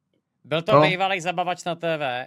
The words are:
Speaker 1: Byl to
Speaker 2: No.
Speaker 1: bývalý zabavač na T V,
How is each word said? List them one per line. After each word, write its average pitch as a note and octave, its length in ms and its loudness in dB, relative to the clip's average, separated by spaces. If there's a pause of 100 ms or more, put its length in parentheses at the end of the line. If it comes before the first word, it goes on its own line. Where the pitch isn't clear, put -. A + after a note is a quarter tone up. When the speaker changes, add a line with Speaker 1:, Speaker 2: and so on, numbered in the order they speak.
(440)
Speaker 1:
Byl D3+ 180 -4
to F3 100 -4
Speaker 2:
No. D3 100 8
Speaker 1:
bývalý F#3+ 380 2
zabavač F3 440 -4
na E3+ 120 -4
T E3+ 120 -8
V, D#3+ 160 -2 (240)